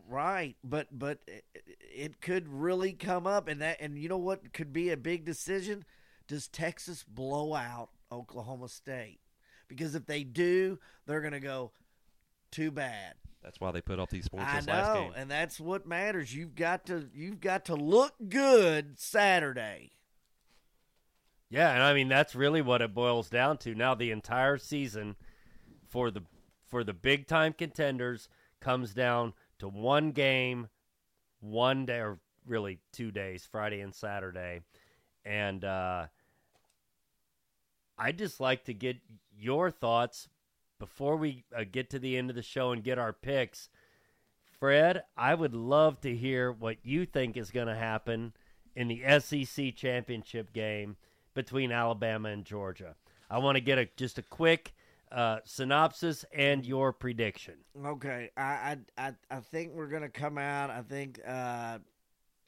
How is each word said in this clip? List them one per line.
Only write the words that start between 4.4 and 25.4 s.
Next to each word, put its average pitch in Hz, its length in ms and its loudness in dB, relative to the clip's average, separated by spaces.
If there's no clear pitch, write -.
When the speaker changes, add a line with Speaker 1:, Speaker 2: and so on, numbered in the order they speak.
Speaker 1:
could 147 200 -8
be 175 160 0
a 156 80 -2
big 160 260 -4
decision? 190 600 -6
Does 143 200 -8
Texas 165 560 -8
blow 139 500 -4
out 120 360 -6
Oklahoma 120 580 -10
State? 123 500 -12
Because 143 260 -6
if 151 140 -6
they 147 160 -4
do, 180 560 2
they're 151 160 -2
gonna 147 180 -6
go, 131 340 -8
"Too 156 220 -2
bad." 117 440 -6
Speaker 2:
That's - 160 -16
why 92 100 -2
they 87 120 -4
put 92 180 -4
up 92 100 -2
these 92 200 -4
points 98 220 -4
Speaker 1:
I 143 100 0
Speaker 2:
this 147 60 -6
last 190 280 2
Speaker 1:
know, 185 80 0
Speaker 2:
game. 131 120 -8
Speaker 1:
and 135 140 -8
that's 156 300 -4
what 180 260 -6
matters. 170 480 -2
You've 151 220 -10
got 170 320 -2
to, 165 260 -4
you've 175 280 -10
got 190 240 0
to 170 100 -2
look 196 400 6
good 185 680 6
Saturday. 139 920 2
Speaker 3:
Yeah, 147 260 6
and 127 100 6
I 143 100 8
mean, 135 160 4
that's 139 240 6
really 143 300 4
what 123 180 6
it 110 140 0
boils 120 340 2
down 131 300 4
to. 113 160 -6
Now 127 180 4
the 120 160 -2
entire 127 480 2
season 107 580 -6